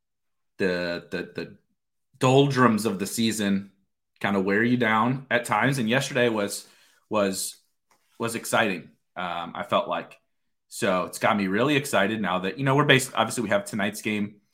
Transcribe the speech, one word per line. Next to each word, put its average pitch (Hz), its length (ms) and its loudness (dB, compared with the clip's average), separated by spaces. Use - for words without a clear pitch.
the, 87 500 -2
the, 87 240 -8
the - 240 -12
doldrums 127 680 4
of 98 140 -2
the 98 80 -4
season 104 640 -2
kind 101 160 0
of 95 80 0
wear 101 160 2
you 120 160 2
down 117 540 0
at 120 140 0
times. 123 340 0
And 110 100 -2
yesterday 127 400 0
was, 104 380 -4
was, 98 480 -2
was 113 160 -4
exciting. 110 560 -2
Um, 85 380 -6
I 87 80 -8
felt 92 260 0
like, 85 300 -8
so 92 340 -2
it's 85 160 -10
got 110 180 2
me 101 80 0
really 117 300 0
excited 110 440 0
now 92 200 -2
that, 95 180 -6
you 139 60 -6
know, 135 120 2
we're 143 80 4
based, 131 300 4
obviously 113 300 0
we 101 60 -4
have 101 140 2
tonight's 104 380 -6
game, 104 360 -4